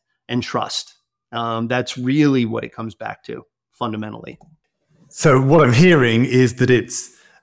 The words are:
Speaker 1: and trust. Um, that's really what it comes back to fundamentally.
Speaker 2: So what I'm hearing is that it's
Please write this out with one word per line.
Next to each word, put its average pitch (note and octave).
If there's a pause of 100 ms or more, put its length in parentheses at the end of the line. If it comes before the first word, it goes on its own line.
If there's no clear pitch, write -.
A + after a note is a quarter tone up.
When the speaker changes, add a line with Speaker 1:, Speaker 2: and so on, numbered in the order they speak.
(280)
Speaker 1:
and A#2+
trust. - (360)
Um, A#2
that's B2
really C3
what A2+
it A#2
comes A2+
back A2
to A#2+ (280)
fundamentally. A2 (720)
Speaker 2:
So C3+
what C#3+
I'm B2
hearing B2+
is B2+
that B2+
it's - (280)